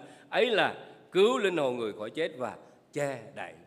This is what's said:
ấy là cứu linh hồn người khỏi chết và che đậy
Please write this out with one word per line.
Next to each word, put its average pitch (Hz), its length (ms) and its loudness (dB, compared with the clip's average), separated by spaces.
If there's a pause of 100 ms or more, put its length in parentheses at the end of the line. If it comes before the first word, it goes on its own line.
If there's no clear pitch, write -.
(300)
ấy 196 160 2
là 170 480 0 (180)
cứu 214 260 6
linh 190 200 0
hồn 127 200 0
người 110 160 -4
khỏi 104 160 -8
chết 151 280 -4
và 113 200 -6 (360)
che 131 420 -6
đậy 87 180 -10 (140)